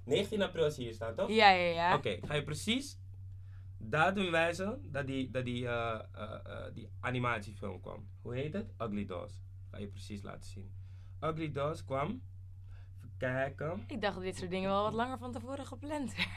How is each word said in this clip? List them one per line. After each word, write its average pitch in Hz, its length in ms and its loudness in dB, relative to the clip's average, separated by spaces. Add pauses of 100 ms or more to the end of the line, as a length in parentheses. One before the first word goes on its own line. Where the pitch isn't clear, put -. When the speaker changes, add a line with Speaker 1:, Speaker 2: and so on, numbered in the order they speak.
Speaker 1:
Negentien 202 380 4
april 160 280 4
zie 131 160 -4
je 113 60 -4
staan, 113 220 -4
toch? 196 160 2
Speaker 2:
Ja, 214 200 12
ja, 180 220 8
ja. 170 240 6
Speaker 1:
Oké, 101 300 2
ga 151 80 0
je 147 80 2
precies 208 560 -2 (800)
datum 180 520 4
wijzen 170 640 2
dat 139 140 0
die, 135 240 -2
dat 127 140 0
die, 123 240 0
eh, 117 320 0 (120)
eh, 107 220 -6 (100)
eh, - 300 -8
die 98 140 -10 (120)
animatiefilm 107 800 0
kwam. 95 280 -10 (140)
Hoe 117 120 -6
heet 147 180 -2
het? 202 260 -4
Ugly 104 280 -2
Dolls. 87 360 -6 (280)
Ga 95 80 -10
je 101 100 -6
precies 98 340 -8
laten 95 280 -8
zien. - 220 -10 (480)
Ugly 156 300 -2
Dolls 143 340 -2
kwam, 143 380 -2 (720)
even - 220 -12
kijken. 139 680 -2
Speaker 2:
Ik 254 140 -4
dacht 196 140 2
dat 185 100 -4
dit 185 120 -2
soort 180 140 -4
dingen 190 200 2
wel 196 120 4
wat 214 100 2
langer 247 260 0
van 247 140 -8
tevoren 262 340 -6
gepland 285 480 -4
<laughs> - 60 -4 (160)